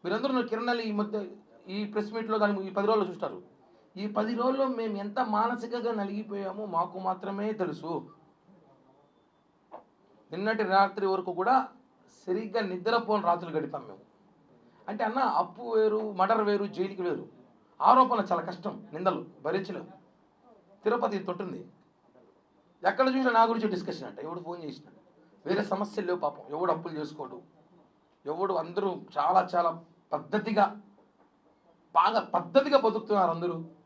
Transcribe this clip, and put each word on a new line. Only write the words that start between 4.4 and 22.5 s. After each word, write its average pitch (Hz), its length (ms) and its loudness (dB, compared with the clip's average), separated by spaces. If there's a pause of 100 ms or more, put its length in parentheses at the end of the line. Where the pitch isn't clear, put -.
మేము 214 240 -4
ఎంత 208 160 -6 (160)
మానసికంగా 233 680 -2
నలిగిపోయామో 202 640 -6 (100)
మాకు 175 220 -2 (100)
మాత్రమే 196 400 -4 (140)
తెలుసు. 156 320 -4 (2500)
నిన్నటి 214 340 0 (100)
రాత్రి 196 380 4
వరకు 185 260 -2
కూడా 226 160 4 (720)
సరిగ్గా 214 340 -2 (100)
నిద్రపోని 214 580 0
రాత్రులు 170 280 0
గడిపాం 139 320 -6
మేము. 95 140 -20 (880)
అంటే 214 180 -4
అన్న, 233 120 0 (220)
అప్పు 202 220 -6 (120)
వేరు, 220 260 4 (180)
మర్డర్ 214 300 4
వేరు, 202 160 2 (120)
జైలుకి 185 300 -2
వేరు. 147 180 -4 (540)
ఆరోపణ 233 400 6 (100)
చాలా 170 220 0
కష్టం, 180 220 -8 (200)
నిందలు 185 280 0 (240)
భరించలేము. 170 440 -4 (960)
తిరుపతి 226 340 2
ఇంత 185 140 -8
ఉంటుంది, 185 260 -8 (1300)